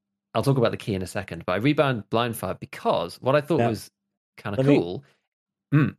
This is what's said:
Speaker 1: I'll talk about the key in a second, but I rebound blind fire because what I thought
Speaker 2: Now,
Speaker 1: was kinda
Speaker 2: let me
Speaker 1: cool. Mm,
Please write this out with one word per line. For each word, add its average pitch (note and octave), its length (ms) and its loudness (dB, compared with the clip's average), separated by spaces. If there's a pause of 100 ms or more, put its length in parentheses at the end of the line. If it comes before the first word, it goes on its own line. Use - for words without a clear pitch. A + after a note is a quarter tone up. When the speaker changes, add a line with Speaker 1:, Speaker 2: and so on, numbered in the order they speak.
(340)
Speaker 1:
I'll A2 80 0
talk C#3 160 2
about A2 140 2
the G2+ 40 -6
key G2+ 180 -6
in F#2 80 -4
a F2 40 -8
second, F2+ 400 -10
but F2+ 60 -2
I F#2 40 0
rebound C3+ 540 0
blind A2+ 260 -2
fire - 180 -6
because F#2 680 -4
what C3 140 4
I D3+ 40 2
thought C#3+ 180 0
Speaker 2:
Now, A#2 100 2
Speaker 1:
was G#2 220 -6 (460)
kinda G2+ 220 -6
Speaker 2:
let C3 80 2
me C#3+ 100 8
Speaker 1:
cool. G2+ 280 0 (680)
Mm, A#2+ 240 2